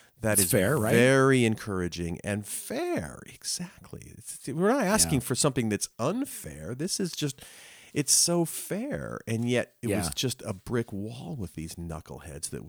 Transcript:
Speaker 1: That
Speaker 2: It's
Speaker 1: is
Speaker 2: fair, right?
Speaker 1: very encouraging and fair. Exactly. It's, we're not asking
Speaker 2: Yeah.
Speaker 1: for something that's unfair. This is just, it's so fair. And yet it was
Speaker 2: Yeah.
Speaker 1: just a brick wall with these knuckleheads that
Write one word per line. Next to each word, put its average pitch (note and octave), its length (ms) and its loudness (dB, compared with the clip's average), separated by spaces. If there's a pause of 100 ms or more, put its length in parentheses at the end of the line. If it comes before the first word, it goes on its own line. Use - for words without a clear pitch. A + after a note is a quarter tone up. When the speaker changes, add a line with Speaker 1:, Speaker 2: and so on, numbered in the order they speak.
(200)
Speaker 1:
That G#2+ 140 2
Speaker 2:
It's G2 120 4
Speaker 1:
is E2+ 60 -4
Speaker 2:
fair, A2 260 4
right? G#2+ 160 2
Speaker 1:
very C3 500 8
encouraging F2+ 800 -2
and G#2 240 -2
fair. C#4 800 -6
Exactly. - 920 -12
It's, - 300 -14
we're D#3+ 220 0
not C4 160 2
asking E3 360 4
Speaker 2:
Yeah. - 60 -8
Speaker 1:
for C3 80 0
something B2+ 340 2
that's G2+ 200 0 (100)
unfair. A#2 800 -4
This D#3 240 -4
is F3+ 100 -2
just, - 320 -4 (500)
it's D3 200 2
so E3+ 320 4
fair. D#3+ 800 -4
And A#2 240 0
yet A#2+ 320 0
it A#2+ 60 -2
was - 180 0
Speaker 2:
Yeah. D#2+ 80 -2
Speaker 1:
just - 320 -2
a G#2+ 80 -4
brick A#2 380 -4
wall A#2 440 -8
with G2 180 -8
these D#2+ 200 -8
knuckleheads D#2 760 -10
that A#1+ 180 -8